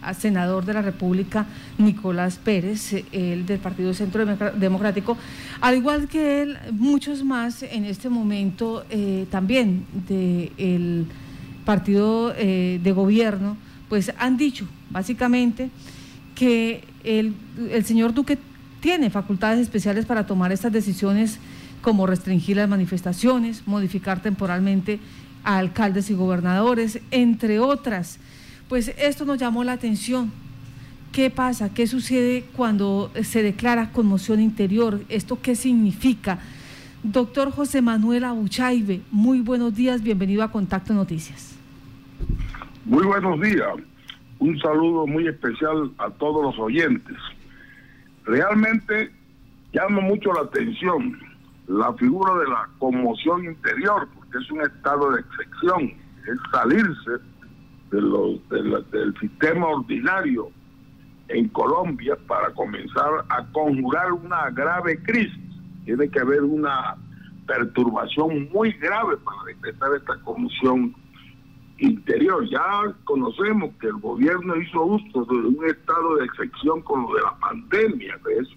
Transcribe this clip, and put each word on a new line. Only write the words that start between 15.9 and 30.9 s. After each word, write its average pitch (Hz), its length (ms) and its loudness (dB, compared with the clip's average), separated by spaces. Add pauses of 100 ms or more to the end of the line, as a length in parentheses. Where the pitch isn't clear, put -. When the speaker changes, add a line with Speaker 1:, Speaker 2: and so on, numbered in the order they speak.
Speaker 1:
que 233 480 2 (220)
el, 220 300 2 (360)
el 220 140 2
señor 226 280 4
Duque 277 240 2 (440)
tiene 311 280 4
facultades 202 520 2
especiales 208 440 0
para 220 220 0
tomar 185 240 2
estas 208 220 0
decisiones, 208 680 0 (420)
como 202 240 4
restringir 185 520 2
las 208 100 4
manifestaciones, 202 960 0
modificar 196 560 -2
temporalmente 196 760 0 (440)
a 202 160 2
alcaldes 190 500 0
y 214 60 2
gobernadores, 190 840 2 (120)
entre 233 480 4
otras. 247 600 0 (480)
Pues 240 300 -2
esto 285 280 0
nos 277 120 0
llamó 240 260 0
la 247 100 0
atención. 240 580 -2 (800)